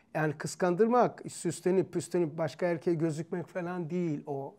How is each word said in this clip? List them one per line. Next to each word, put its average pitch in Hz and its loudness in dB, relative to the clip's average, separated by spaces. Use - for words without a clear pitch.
Yani 156 2
kıskandırmak, 185 2
süslenip 180 0
püslenip 165 0
başka 165 -2
erkeğe 170 0
gözükmek 160 -2
falan 175 -6
değil 170 -2
o. 139 -6